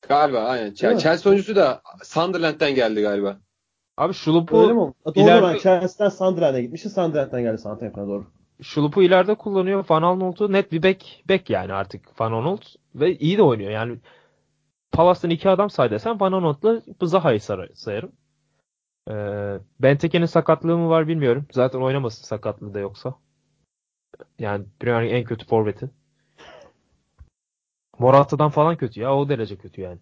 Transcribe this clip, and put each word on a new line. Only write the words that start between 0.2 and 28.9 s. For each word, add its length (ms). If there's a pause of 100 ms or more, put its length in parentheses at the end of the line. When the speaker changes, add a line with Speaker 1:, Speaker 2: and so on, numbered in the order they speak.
Speaker 1:
aynen. 320
Che-, 100
Speaker 2:
Değil 120
mi? 80
Speaker 1:
Chelsea 280
oyuncusu 260
da 260 (220)
Sunderland'den 720
geldi 260
galiba. 360 (600)
Speaker 3:
Abi 160
Şulup'u 480
Speaker 2:
Öyle 120
mi 60
oldu? 140 (100)
Ha, 120
doğru, 80
Speaker 3:
ileride 240
Speaker 2:
ben 100
Chelsea'den 520
Sunderland'e 520
gitmişti. 280
Sunderland'den 520
geldi 160
Southampton'a, 500
doğru. 200 (340)
Speaker 3:
Şulup'u 420
ileride 320
kullanıyor. 540
Van 140
Aanholt'u 480
net 200
bir 120
bek, 460
bek 200
yani 240
artık 480
Van 100
Aanholt. 340 (300)
Ve 220
iyi 200
de 60
oynuyor. 280
Yani 260 (920)
Palace'tan 380
iki 200
adam 200
say 220
desen 280
Van 120
Aanholt'la 500 (200)
Zaha'yı 400
sar-, 340
sayarım. 360 (1000)
Ee, 40 (680)
Benteke'nin 460
sakatlığı 520
mı 120
var 180
bilmiyorum. 440
Zaten 280
oynamasın 440
sakatlığı 500
da 60
yoksa. 360 (1200)
Yani 260 (140)
Premier 260
Lig'in 100
en 80
kötü 240
forveti. 420 (2000)
Morata'dan 500
falan 280
kötü 220